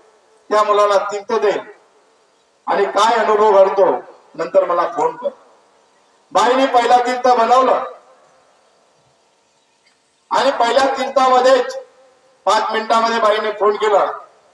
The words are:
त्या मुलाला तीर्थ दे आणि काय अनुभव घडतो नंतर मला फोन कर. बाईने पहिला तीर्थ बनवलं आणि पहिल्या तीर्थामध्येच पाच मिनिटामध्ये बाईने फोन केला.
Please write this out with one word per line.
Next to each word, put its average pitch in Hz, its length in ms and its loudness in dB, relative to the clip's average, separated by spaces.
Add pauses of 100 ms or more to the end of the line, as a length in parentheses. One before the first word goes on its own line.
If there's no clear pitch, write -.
(500)
त्या 214 120 2
मुलाला 208 360 2
तीर्थ 208 340 -8
दे 208 180 0 (1160)
आणि 190 180 -2
काय 214 320 0
अनुभव 214 360 2
घडतो 190 320 4 (500)
नंतर 170 300 0
मला 175 320 -2
फोन - 200 -2
कर. - 120 -8 (1040)
बाईने 262 340 0
पहिला 247 300 2
तीर्थ 254 320 -2
बनवलं 247 560 2 (2500)
आणि 254 200 0
पहिल्या 254 360 0
तीर्थामध्येच 254 920 0 (680)
पाच 214 280 0
मिनिटामध्ये 226 480 -2
बाईने 214 320 0
फोन 208 240 -2
केला. 180 300 0 (480)